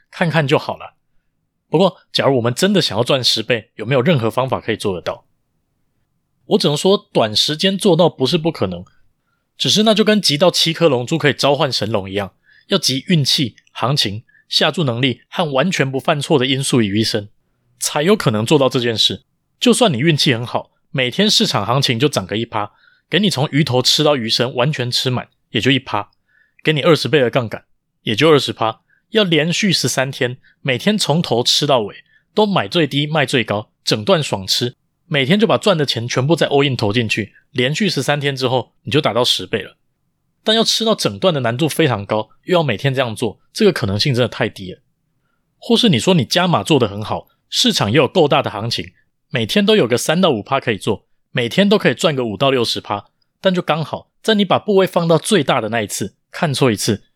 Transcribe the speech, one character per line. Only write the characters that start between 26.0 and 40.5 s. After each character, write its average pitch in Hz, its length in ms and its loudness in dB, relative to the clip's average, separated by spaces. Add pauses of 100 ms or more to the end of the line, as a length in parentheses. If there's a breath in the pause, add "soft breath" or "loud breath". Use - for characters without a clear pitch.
给 156 120 0
你 147 80 -2
二 165 120 4
十 135 140 0
倍 139 140 2
的 120 80 2
杠 120 180 -2
杆， - 160 -12 (380)
也 117 120 -4
就 135 160 4
二 151 80 8
十 120 140 0
趴。 113 300 -2 (300)
要 214 120 2
连 165 300 2
续 196 180 0
十 135 160 0
三 135 240 -2
天， 123 260 -4 (220 soft breath)
每 131 180 -2
天 208 200 0
从 156 240 0
头 185 200 0
吃 - 240 0
到 139 140 2
尾， 101 160 -6 (380)
都 214 120 2
买 156 220 -2
最 160 180 0
低 143 220 -2
卖 151 180 0
最 120 200 0
高， 104 260 -4 (140)
整 110 180 -2
段 165 180 2
爽 101 240 -6
吃， - 300 -4 (300)
每 143 200 -2
天 185 140 2
就 220 60 4
把 160 120 2
赚 190 200 2
的 151 80 0
钱 117 220 -4
全 131 180 -2
部 160 100 2
再 156 120 0
all 143 200 2
in 135 80 -2
投 107 160 0
进 113 160 0
去， 104 260 -4 (180 soft breath)
连 131 240 -2
续 208 120 0
十 147 140 -2
三 147 180 -2
天 139 160 -4
之 131 120 -2
后， 120 260 -2 (100)
你 110 80 -10
就 139 80 2
达 120 140 0
到 120 100 2
十 95 220 -2
倍 101 160 -4
了。 - 160 -20 (640)
但 220 120 0